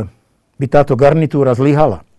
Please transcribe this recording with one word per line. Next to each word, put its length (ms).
by 120
táto 240
garnitúra 640
zlyhala 480